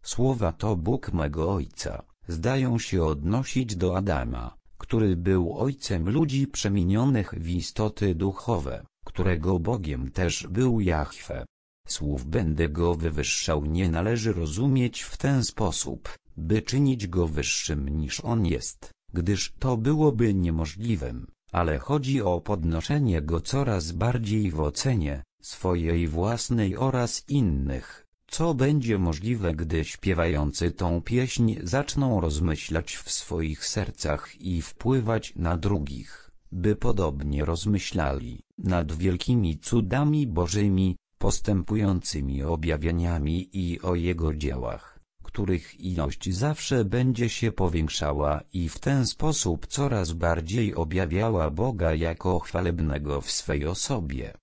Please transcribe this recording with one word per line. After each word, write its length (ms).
Słowa 500
"to 240
Bóg 360
mego 400
Ojca" 500
zdają 500
się 260
odnosić 720
do 200
Adama, 600
który 380
był 420
ojcem 520
ludzi 360
przemienionych 920
w 100
istoty 640
duchowe, 720
którego 540
Bogiem 520
też 400
był 300
Jahwe. 640
Słów 380
"będę 420
Go 260
wywyższał" 680
nie 240
należy 440
rozumieć 720
w 140
ten 280
sposób, 680
by 260
czynić 440
Go 200
wyższym 640
niż 320
On 260
jest, 440
gdyż 440
to 180
byłoby 580
niemożliwym, 920
ale 260
chodzi 440
o 180
podnoszenie 840
Go 180
coraz 520
bardziej 580
w 100
ocenie 640
swojej 680
własnej 680
oraz 520
innych, 800
co 260
będzie 440
możliwe, 560
gdy 300
śpiewający 840
tą 320
pieśń 600
zaczną 580
rozmyślać 760
w 140
swoich 560
sercach 760
i 220
wpływać 760
na 200
drugich, 760
by 240
podobnie 680
rozmyślali 960
nad 340
wielkimi 680
cudami 680
Bożymi, 720
postępującymi 1200
objawieniami 1120
i 280
o 140
Jego 400
dziełach, 680
których 580
ilość 540
zawsze 500
będzie 440
się 240
powiększała 880
i 160
w 100
ten 280
sposób 600
coraz 460
bardziej 600
objawiała 760
Boga 440
jako 440
chwalebnego 840
w 100
swej 360
osobie 760